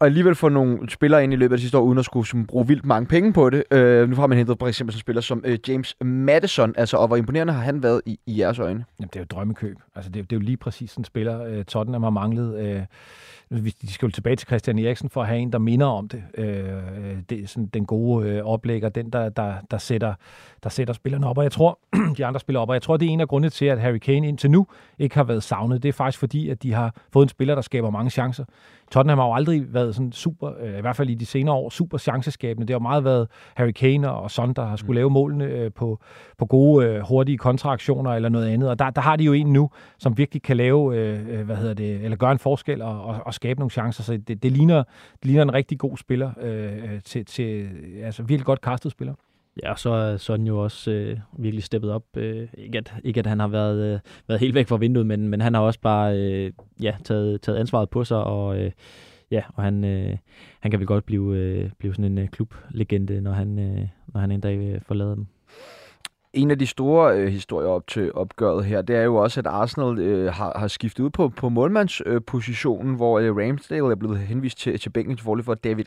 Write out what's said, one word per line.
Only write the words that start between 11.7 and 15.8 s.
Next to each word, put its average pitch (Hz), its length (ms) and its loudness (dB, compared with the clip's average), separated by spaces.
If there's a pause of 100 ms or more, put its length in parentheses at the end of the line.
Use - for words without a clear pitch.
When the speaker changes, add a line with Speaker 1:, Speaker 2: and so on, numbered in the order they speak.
Speaker 2:
har 113 60 2
manglet. 110 500 -2
Øh, 101 220 -4 (680)
hvis 110 260 -4
de 98 180 -12
skal - 120 -4
jo 110 60 0
tilbage 117 240 -2
til - 120 -8
Christian 113 320 0
Eriksen 120 300 -2
for 131 120 -4
at 113 60 -2
have 117 120 -2
en, 123 120 -4
der 120 80 0
minder 117 280 4